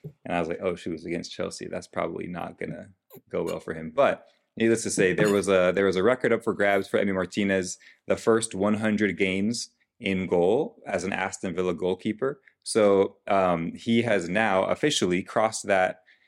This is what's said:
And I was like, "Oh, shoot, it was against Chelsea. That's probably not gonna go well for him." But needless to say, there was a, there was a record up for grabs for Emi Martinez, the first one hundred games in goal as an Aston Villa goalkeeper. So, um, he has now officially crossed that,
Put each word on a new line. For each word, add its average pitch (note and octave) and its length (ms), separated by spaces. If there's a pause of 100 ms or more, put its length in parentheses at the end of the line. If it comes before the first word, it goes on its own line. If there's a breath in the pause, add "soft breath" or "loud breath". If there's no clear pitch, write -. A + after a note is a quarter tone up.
(240 loud breath)
And F2 120
I E2+ 40
was E2 80
like, E2+ 140
"Oh, F#2 140
shoot, F#2 140
it E2 40
was D#2 100
against - 280
Chelsea. - 360
That's F2+ 200
probably F2 380
not E2+ 320
gonna - 300 (400)
go F2+ 160
well E2+ 160
for E2+ 140
him." D#2+ 200
But C3 320 (300 soft breath)
needless A2+ 280
to G2+ 60
say, F#2+ 220
there G2+ 200
was G2 160
a, F#2 260
there G2 120
was F#2 100
a F#2 60
record A#2+ 300
up A2 100
for G#2+ 120
grabs G2+ 340
for A2 100
Emi G2 160
Martinez, F#2+ 640 (280 loud breath)
the F#2+ 100
first A2+ 380
one G#2 200
hundred G#2 420
games G2 540 (300)
in F#2+ 260
goal F#2+ 600
as F#2 180
an F#2+ 80
Aston F#2 420
Villa F2+ 200
goalkeeper. G#2 680 (240 soft breath)
So, G2 540 (100)
um, F2+ 460
he A#2 280
has G#2+ 260
now F#2+ 360
officially F#2+ 580
crossed - 440
that, F#2+ 340 (280 soft breath)